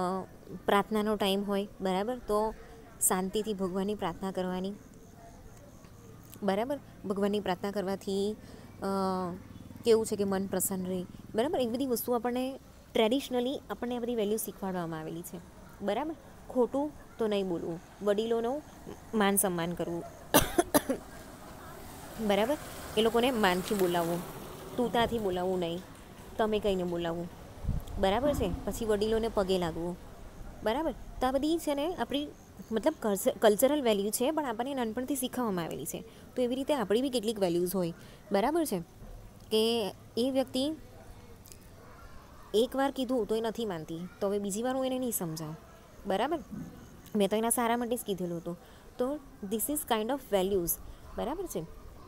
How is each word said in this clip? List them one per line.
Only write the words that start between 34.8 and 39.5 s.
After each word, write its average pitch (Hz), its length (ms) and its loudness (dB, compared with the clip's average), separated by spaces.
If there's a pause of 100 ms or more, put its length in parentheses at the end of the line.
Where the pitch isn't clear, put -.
શીખવવામાં 240 500 0
આવેલી 160 200 -6
છે. - 180 -8 (320)
તો 254 60 2
એવી 247 140 2
રીતે 269 180 0
આપણી 226 280 4
બી 277 80 2
કેટલીક 220 300 0
વેલ્યુઝ 175 360 2
હોય, 175 180 2 (380)
બરાબર 277 340 4
છે? 190 140 -2 (720)